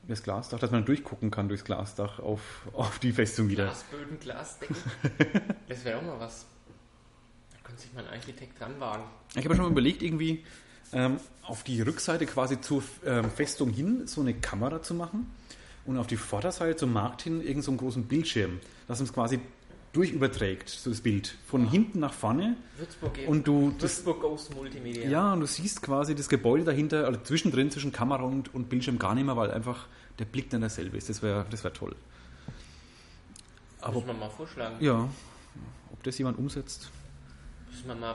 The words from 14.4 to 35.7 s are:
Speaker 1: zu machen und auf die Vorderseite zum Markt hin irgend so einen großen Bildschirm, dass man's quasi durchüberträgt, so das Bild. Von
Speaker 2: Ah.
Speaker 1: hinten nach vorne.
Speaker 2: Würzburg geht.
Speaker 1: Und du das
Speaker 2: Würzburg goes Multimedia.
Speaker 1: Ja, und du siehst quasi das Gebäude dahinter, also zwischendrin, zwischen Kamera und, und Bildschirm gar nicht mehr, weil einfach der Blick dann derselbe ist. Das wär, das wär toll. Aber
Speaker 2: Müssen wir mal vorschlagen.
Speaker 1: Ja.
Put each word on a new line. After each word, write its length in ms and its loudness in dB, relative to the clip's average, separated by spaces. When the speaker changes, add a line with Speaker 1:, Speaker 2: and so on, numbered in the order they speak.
Speaker 1:
zu 120 -6
machen 360 -4
und 100 0
auf 120 0
die 80 0
Vorderseite 600 0
zum 160 2
Markt 300 0
hin 180 -2
irgend 240 -2
so 60 -2
einen 80 2
großen 260 -2
Bildschirm, 540 2
dass 100 -2
man's 140 -2
quasi 260 2
durchüberträgt, 760 2
so 220 -6
das 100 -2
Bild. 360 2
Von 200 4
Speaker 2:
Ah. 40 2
Speaker 1:
hinten 300 4
nach 120 0
vorne. 440 2
Speaker 2:
Würzburg 360 -6
geht. 140 -4
Speaker 1:
Und 180 4
du 320 6
das 260 0
Speaker 2:
Würzburg 180 2
goes 280 -2
Multimedia. 580 -6
Speaker 1:
Ja, 240 4
und 80 4
du 60 2
siehst 360 -4
quasi 340 2
das 120 -4
Gebäude 360 6
dahinter, 420 4
also 140 2
zwischendrin, 500 4
zwischen 220 -2
Kamera 320 2
und, 300 -2
und 140 -4
Bildschirm 300 2
gar 160 4
nicht 120 4
mehr, 100 2
weil 160 2
einfach 340 -4
der 60 -2
Blick 240 -4
dann 100 2
derselbe 360 -2
ist. 120 -6
Das 140 -4
wär, 280 2
das 140 -6
wär 80 -2
toll. 240 -8
Aber 140 -2
Speaker 2:
Müssen 140 -2
wir 60 -4
mal 160 -6
vorschlagen. 500 -8
Speaker 1:
Ja. 280 4